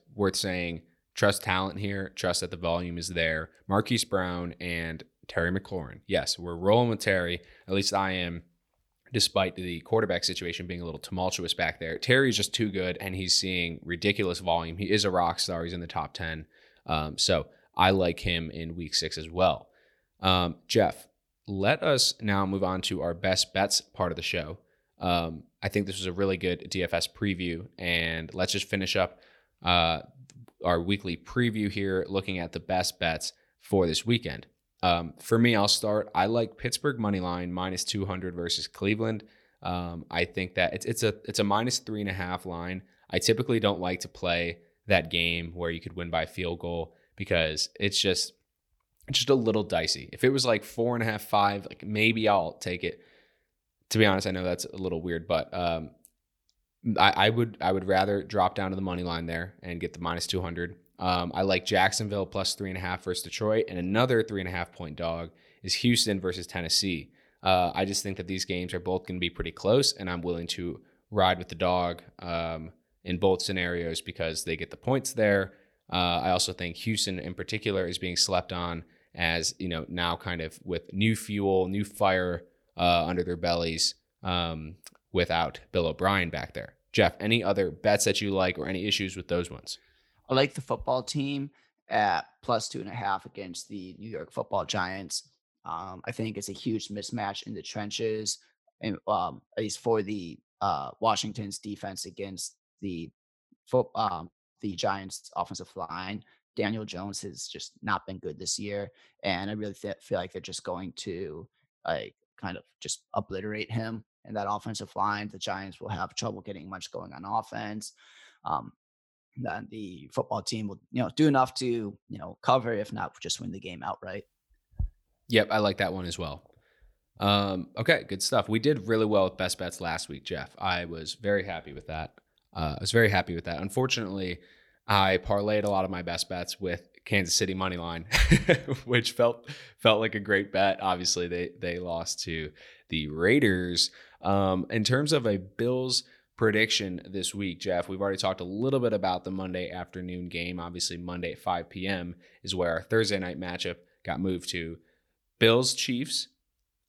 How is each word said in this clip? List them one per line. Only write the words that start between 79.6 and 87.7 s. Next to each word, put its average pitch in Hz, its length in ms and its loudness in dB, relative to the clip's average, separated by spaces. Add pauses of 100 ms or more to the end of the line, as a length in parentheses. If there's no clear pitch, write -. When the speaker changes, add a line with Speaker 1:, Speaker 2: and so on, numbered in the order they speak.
Speaker 1:
know, 80 180 -4
now 87 300 0
kind 87 240 -6
of 80 220 -8
with 85 280 -6
new 107 240 2
fuel, 98 540 2
new 101 160 -2
fire, 92 580 2 (320)
uh, 87 300 4
under 90 180 0
their 87 140 -2
bellies, 85 580 0 (280)
um, 82 520 -2 (380)
without 85 480 2 (100)
Bill 87 160 2
O'Brien 92 420 2
back - 240 -8
there. - 200 -10 (180)
Jeff, 92 300 8
any 110 200 4
other 95 300 2